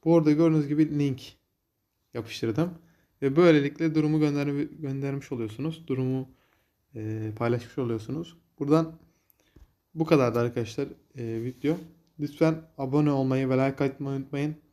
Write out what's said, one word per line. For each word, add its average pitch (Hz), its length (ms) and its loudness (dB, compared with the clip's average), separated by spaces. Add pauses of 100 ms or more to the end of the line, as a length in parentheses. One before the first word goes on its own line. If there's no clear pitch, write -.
Bu 165 140 6
arada 151 140 6
gördüğünüz 156 360 4
gibi 147 320 2
link 139 220 0 (920)
yapıştırdım. 117 580 -2 (500)
Ve 139 140 0
böylelikle 156 600 4
durumu 151 240 0
gönder-, 143 440 0 (160)
göndermiş 139 520 -6
oluyorsunuz. 123 560 -8
Durumu, 131 420 -2 (680)
e, 110 420 -6
paylaşmış - 400 -2
oluyorsunuz. 123 600 -6 (220)
Buradan 160 400 2 (960)
bu 160 120 0
kadardı 123 340 2
arkadaşlar, 120 480 -6 (300)
e, 113 260 -8
video. 139 340 -4 (420)
Lütfen 160 420 0 (160)
abone 143 340 2
olmayı 131 380 0
ve 131 40 2
like 135 300 0
atmayı 139 360 -4
unutmayın. 143 360 -4 (180)